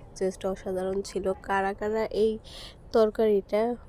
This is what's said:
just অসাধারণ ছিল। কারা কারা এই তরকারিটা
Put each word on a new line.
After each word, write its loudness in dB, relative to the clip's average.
just -2
অসাধারণ -2
ছিল। -4
কারা 2
কারা 0
এই 4
তরকারিটা 4